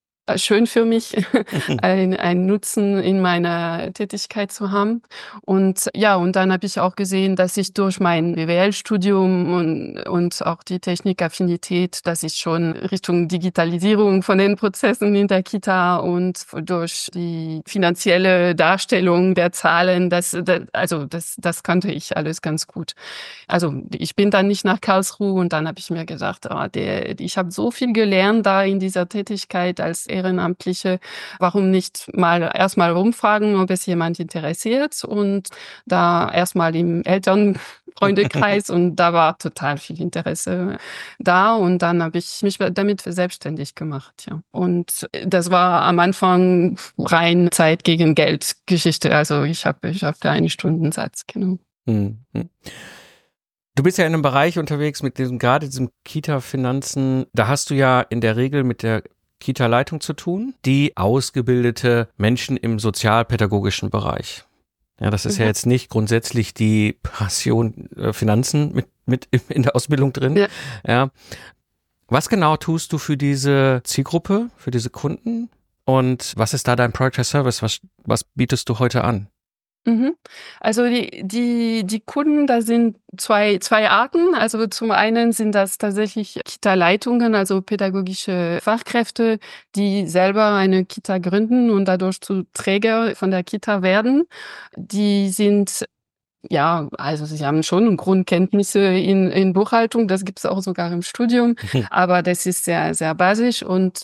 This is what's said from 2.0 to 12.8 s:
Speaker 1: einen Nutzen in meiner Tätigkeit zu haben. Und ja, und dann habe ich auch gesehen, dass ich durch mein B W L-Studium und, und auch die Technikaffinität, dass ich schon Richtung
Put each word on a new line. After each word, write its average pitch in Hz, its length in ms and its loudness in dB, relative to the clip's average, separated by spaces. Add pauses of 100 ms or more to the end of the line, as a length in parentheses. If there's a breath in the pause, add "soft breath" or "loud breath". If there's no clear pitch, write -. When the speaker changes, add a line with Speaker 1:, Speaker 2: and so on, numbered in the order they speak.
Speaker 1:
einen 180 300 0
Nutzen 202 560 0
in 190 200 2
meiner 170 720 -2
Tätigkeit 202 580 -6
zu 196 200 -6
haben. 214 300 0 (400 loud breath)
Und 190 540 2
ja, 208 200 4
und 180 200 0
dann 190 160 2
habe 185 140 -2
ich 196 140 -4
auch 185 160 0
gesehen, 190 400 0
dass 185 220 0
ich 196 160 -4
durch 190 260 0
mein 170 360 2
B 160 120 -2
W 170 80 0
L-Studium 185 960 2
und, 160 540 -2
und 175 380 -2
auch 165 180 -4
die 180 160 -6
Technikaffinität, 180 1300 -2
dass 170 180 -4
ich 156 120 -8
schon 165 380 -2
Richtung 175 540 -2